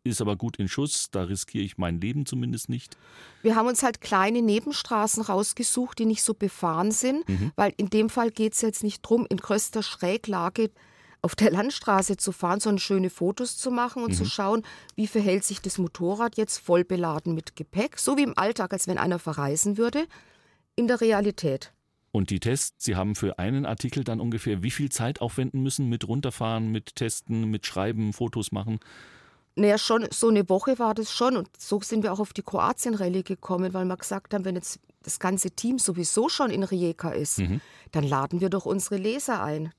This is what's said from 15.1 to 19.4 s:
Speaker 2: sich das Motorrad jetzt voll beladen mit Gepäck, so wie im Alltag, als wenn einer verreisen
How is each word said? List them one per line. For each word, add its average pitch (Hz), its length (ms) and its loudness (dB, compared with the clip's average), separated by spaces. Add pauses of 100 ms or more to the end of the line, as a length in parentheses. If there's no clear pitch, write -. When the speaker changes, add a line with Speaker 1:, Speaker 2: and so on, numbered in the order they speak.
Speaker 2:
sich - 160 -4
das - 180 -4
Motorrad 196 580 -2
jetzt 214 220 0
voll 175 260 4
beladen 170 500 -2
mit 160 200 -8
Gepäck, 202 440 -4
so 269 180 2
wie 285 60 6
im - 160 0
Alltag, 202 340 0
als 190 160 -2
wenn 185 100 0
einer 175 200 2
verreisen 156 600 0